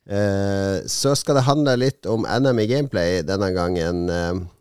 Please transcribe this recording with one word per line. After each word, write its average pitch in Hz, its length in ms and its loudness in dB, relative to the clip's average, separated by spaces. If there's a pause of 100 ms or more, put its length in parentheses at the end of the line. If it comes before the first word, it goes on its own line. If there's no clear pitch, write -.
Eh, 98 800 0
så 139 320 0
skal 143 240 0
det 127 80 2
handle 143 300 2
litt 131 280 -2
om 113 220 -2
N 127 220 2
M 117 100 2
i 107 80 2
Gameplay 95 540 0
denne 95 300 -2
gangen, 87 560 0
eh, 87 260 -2 (260)